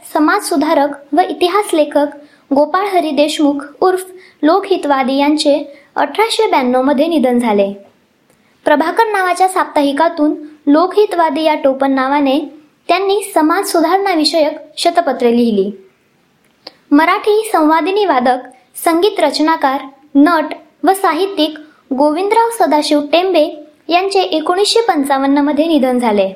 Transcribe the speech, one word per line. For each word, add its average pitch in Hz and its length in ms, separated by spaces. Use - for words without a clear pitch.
समाजसुधारक 311 760
व 302 80
इतिहास 370 540
लेखक 294 320
गोपाळ 302 320
हरी 349 240
देशमुख 285 500
उर्फ 370 240
लोकहितवादी 294 720
यांचे 294 640
अठराशे 403 540
ब्याण्णव 254 320
मध्ये 285 240
निधन 262 320
झाले. 202 340
प्रभाकर 311 420
नावाच्या 370 420
साप्ताहिकातून 302 840
लोकहितवादी 330 760
या 311 120
टोपण 269 380
नावाने 269 480
त्यांनी 392 340
समाज 339 320
सुधारणा 359 480
विषयक 311 380
शतपत्रे 262 580
लिहिली. 208 340
मराठी 415 640
संवादिनी 330 520
वादक, 262 340
संगीत 349 360
रचनाकार, 294 600
नट 311 400
व 349 80
साहित्यिक 330 680
गोविंदराव 392 560
सदाशिव 302 500
टेंबे 339 520
यांचे 381 320
एकोणीसशे 359 600
पंचावन्न 277 580
मध्ये 285 260
निधन 254 340
झाले. 202 380